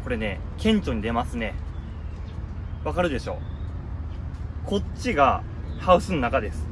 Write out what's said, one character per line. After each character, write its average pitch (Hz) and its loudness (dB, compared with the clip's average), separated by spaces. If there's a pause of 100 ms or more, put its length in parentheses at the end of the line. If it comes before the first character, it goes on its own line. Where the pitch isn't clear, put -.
こ - -6
れ 123 0
ね、 107 -2 (180)
顕 214 6
著 143 0
に 104 -2
出 113 0
ま 117 2
す - -4
ね。 107 -2 (1300)
わ 151 -2
か 170 4
る 170 4
で 131 0
し - -6
ょ？ 90 -4 (1300)
こ 196 0
っ 196 2 (160)
ち 240 0
が 135 8 (380)
ハ 180 8
ウ 175 6
ス 190 -2
の 156 2
中 127 2
で 101 -4
す。 - -4